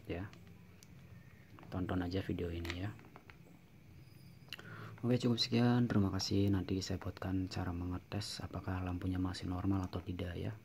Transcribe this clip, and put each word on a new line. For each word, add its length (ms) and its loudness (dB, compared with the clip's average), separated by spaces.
ya, 220 -4
tonton 320 0
aja 240 0
video 240 -2
ini 320 -4
ya. 80 -4
Oke, 160 4
cukup 240 4
sekian, 480 6
terima 240 6
kasih. 400 4
Nanti 320 2
saya 160 -2
buatkan 480 -2
cara 240 -2
mengetes 720 -4
apakah 400 -4
lampunya 320 0
masih 320 -2
normal 400 2
atau 160 -4
tidak 320 -4
ya. 160 -4